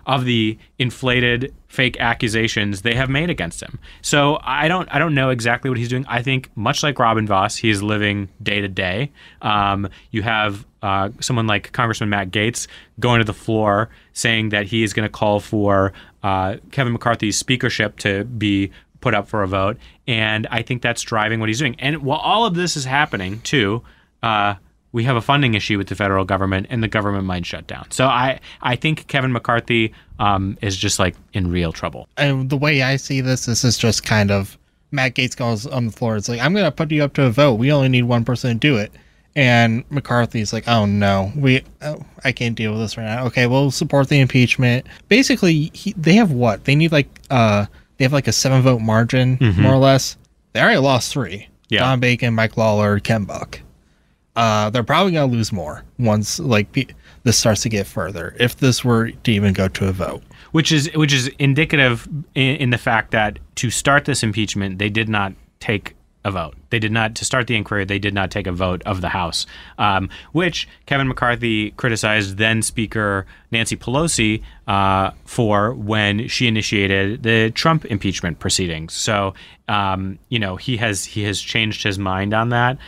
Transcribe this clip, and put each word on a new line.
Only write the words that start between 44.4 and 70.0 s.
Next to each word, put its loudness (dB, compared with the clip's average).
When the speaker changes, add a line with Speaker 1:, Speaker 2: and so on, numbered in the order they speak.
Speaker 2:
Basically, 4
he, -8
they 4
have 6
what? 0
They 4
need, 4
like, 2
uh, 4
they 2
have, 2
like, 2
a 0
seven 4
vote 4
margin, 2
Speaker 1:
Mm-hmm. 4
Speaker 2:
more 8
or 6
less. 4
They 0
already 4
lost 2
three. -6
Speaker 1:
Yeah. 2
Speaker 2:
Don 2
Bacon, 2
Mike 0
Lawler, 2
Ken 0
Buck. -10
Uh, 2
they're 0
probably 2
gonna 2
lose 0
more -8
once, 0
like, 0
pe-, -2
this 2
starts 2
to -2
get -2
further, -8
if 0
this 2
were 2
to -2
even 4
go 0
to -2
a 0
vote. -6
Speaker 1:
Which 2
is, 0
which 2
is 0
indicative 2
in, 0
in -2
the 0
fact -2
that 0
to -2
start 2
this -2
impeachment, -2
they 0
did -2
not -2
take -6
a -2
vote. -6
They 0
did -2
not, 0
to -8
start -2
the -2
inquiry, -2
they -2
did -2
not -2
take -6
a -4
vote -2
of -4
the -4
House, -4
um, 0